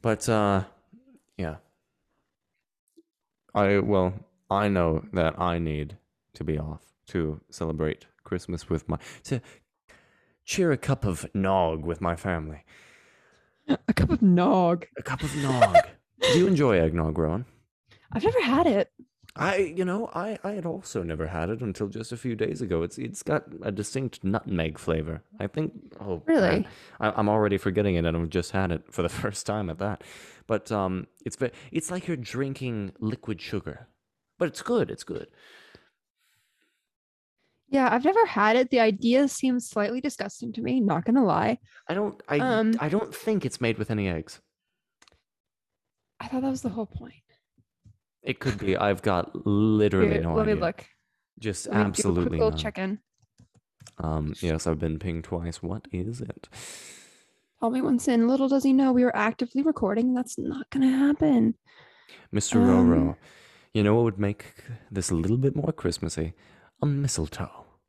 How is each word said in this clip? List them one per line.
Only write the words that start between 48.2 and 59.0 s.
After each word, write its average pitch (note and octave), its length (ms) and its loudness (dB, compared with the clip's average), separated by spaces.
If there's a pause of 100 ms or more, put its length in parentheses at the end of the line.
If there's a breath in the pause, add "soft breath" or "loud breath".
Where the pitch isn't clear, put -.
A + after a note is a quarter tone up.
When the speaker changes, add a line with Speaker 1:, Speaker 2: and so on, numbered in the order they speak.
Speaker 1:
It - 180 -6
could G#2+ 180 -4
be. F#2+ 180 0
I've G2 260 0
got F2+ 440 -2
literally G#2 680 4
Speaker 2:
Here, D#2+ 80 0
Speaker 1:
no E2 120 0
Speaker 2:
let - 120 2
me - 60 2
Speaker 1:
idea. - 120 0
Speaker 2:
look. - 200 -6 (540)
Speaker 1:
Just G#2+ 300 -6
Speaker 2:
Let G3+ 60 -6
me - 20 2
do - 40 4
a - 40 4
quick - 40 2
Speaker 1:
absolutely - 500 0
Speaker 2:
little A3 120 2
Speaker 1:
none. D#2+ 80 -6
Speaker 2:
check-in. F#3+ 400 -6 (1000)
Speaker 1:
Um, D#2 420 -2
yes, D#2+ 260 -2
I've D#2+ 120 0
been D#2 200 -2
pinged E2 260 -6
twice. E2+ 380 -8
What F2 300 -8
is G#2+ 280 -6
it? - 280 -14 (1120 loud breath)
Speaker 2:
Tell A3+ 100 0
me B3+ 100 0
once B3+ 280 0
in. A#3 200 4
Little C4+ 200 2
does C4+ 160 2
he C4+ 100 6
know C4 180 4
we B3 120 6